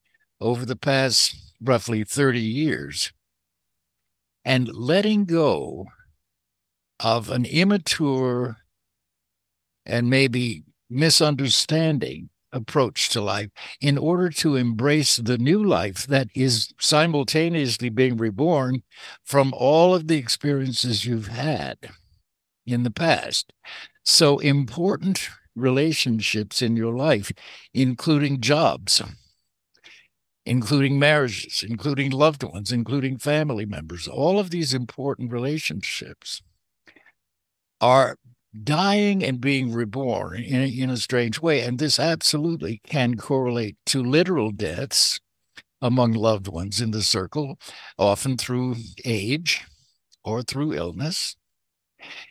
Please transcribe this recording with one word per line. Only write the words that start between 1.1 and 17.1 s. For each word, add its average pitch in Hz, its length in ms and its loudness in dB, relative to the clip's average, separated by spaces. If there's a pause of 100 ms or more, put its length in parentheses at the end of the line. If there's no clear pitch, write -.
roughly 117 420 0
thirty 131 380 0
years 113 720 -4 (1300)
and 127 300 0
letting 202 500 2
go 123 640 0 (1120)
of 113 320 0
an 123 140 0
immature 131 1120 0 (1300)
and 120 240 0
maybe 123 540 2 (260)
misunderstanding 143 1400 2 (260)
approach 123 540 0
to 117 120 -2
life 101 280 -4 (320)
in 143 160 2
order 175 320 2
to 156 280 0
embrace 127 600 2
the 120 220 0
new 156 240 4
life 101 440 0
that 135 280 0
is 127 440 0
simultaneously 151 1080 0